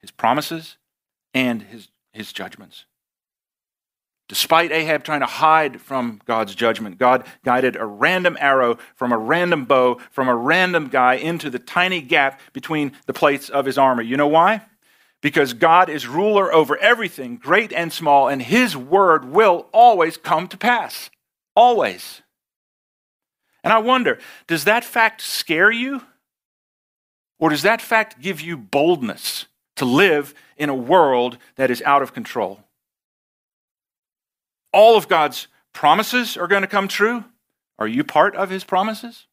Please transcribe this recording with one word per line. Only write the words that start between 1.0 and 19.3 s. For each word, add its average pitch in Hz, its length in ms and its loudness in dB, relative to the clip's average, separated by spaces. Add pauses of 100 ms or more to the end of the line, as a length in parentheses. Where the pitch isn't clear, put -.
and 123 300 -2
his, 113 240 -20 (260)
his 107 200 -16
judgments. - 540 -18 (1400)
Despite 160 460 0
Ahab 156 320 -2
trying 151 160 -4
to 131 60 -2
hide 156 540 0
from 120 440 -8
God's 110 320 -4
judgment, 110 420 -4
God 127 260 2 (200)
guided 127 320 0
a - 80 -8
random 156 560 -2
arrow 131 380 0 (180)
from 123 160 -4
a 117 40 0
random 156 500 -2
bow 127 340 2 (100)
from 131 160 -4
a 127 80 2
random 160 540 -2
guy 127 260 2
into 156 360 -6
the 120 100 -8
tiny 180 400 -4
gap 139 400 -2 (120)
between 147 380 -6 (160)
the 135 60 -8
plates 143 360 0
of 139 180 -2
his 135 120 -4
armor. 131 240 2
You 120 140 -4
know 147 100 2
why? 175 360 2 (580)
Because 139 320 0
God 165 360 4
is 151 200 -10
ruler 196 440 0
over 147 260 2
everything, 196 580 -2
great 190 360 -2
and 165 200 -6
small, 143 340 2
and 135 160 -4
his 185 340 0
word 156 500 2
will 175 460 2